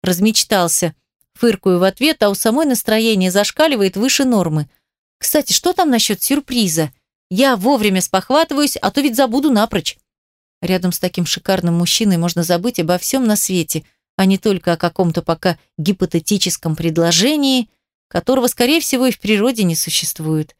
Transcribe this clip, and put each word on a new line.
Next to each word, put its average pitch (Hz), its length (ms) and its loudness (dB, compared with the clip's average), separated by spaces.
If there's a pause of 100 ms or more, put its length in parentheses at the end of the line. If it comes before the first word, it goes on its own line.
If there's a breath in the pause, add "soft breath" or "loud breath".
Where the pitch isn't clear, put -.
"Размечтался". 180 920 0 (400)
Фыркаю 190 440 2
в 180 60 2
ответ, 190 400 0
а 208 60 2
у 202 40 -2
самой 240 320 0
настроение 220 640 0
зашкаливает 202 680 0
выше 262 280 0
нормы. 170 440 0 (500)
"Кстати, - 340 -2
что - 200 0
там 359 160 0
насчёт 220 320 0
сюрприза? 208 720 -2 (400)
Я 247 260 2
вовремя 208 440 2
спохватываюсь, 277 760 0
а - 140 -2
то - 100 -2
ведь 269 140 0
забуду 269 380 2
напрочь". 208 460 -2 (600)
Рядом 180 300 -2
с - 80 -6
таким 180 280 -4
шикарным 175 480 -2
мужчиной 175 420 2
можно 170 260 -2
забыть 180 380 0
обо 175 180 0
всём 262 260 -2
на 214 120 2
свете, 175 480 -2 (320 soft breath)
а 190 80 2
не 190 120 4
только 185 360 -2
о 165 40 0
каком-то 170 460 -2
пока 165 360 -2 (180 soft breath)
гипотетическом 175 960 -2
предложении, 180 960 0 (400)
которого, 247 400 0
скорее 277 320 0
всего, 262 260 0
и 240 60 2
в - 80 -10
природе 220 420 0
не 170 140 0
существует. 156 840 -4